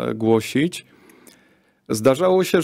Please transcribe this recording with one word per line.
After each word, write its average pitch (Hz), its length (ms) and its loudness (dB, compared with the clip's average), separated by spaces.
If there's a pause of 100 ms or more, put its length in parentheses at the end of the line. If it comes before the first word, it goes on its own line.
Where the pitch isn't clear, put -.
(140)
głosić, 113 720 -2 (1000)
zdarzało 135 560 2
się 180 200 0